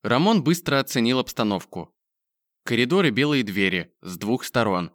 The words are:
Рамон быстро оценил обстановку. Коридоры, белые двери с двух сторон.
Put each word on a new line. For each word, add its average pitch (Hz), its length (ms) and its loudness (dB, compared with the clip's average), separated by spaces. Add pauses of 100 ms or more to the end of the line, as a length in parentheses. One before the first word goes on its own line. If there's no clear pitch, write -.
Рамон 156 400 2
быстро 143 360 0
оценил 127 400 0
обстановку. 101 720 -4 (720)
Коридоры, 156 460 2
белые 135 340 2
двери 92 580 -2
с 90 160 -12
двух 110 260 -2
сторон. 95 520 -2